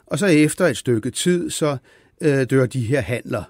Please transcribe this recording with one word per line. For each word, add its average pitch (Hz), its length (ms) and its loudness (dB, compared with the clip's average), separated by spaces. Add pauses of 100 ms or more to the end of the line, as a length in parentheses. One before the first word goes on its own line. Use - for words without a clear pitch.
Og 151 120 -6
så 202 80 0
efter 151 400 4
et 127 100 0
stykke 120 340 -2
tid, 175 400 0
så, 147 260 -2 (440)
øh, 135 300 2
dør 135 160 4
de 131 140 -4
her 123 200 0
handler - 500 -4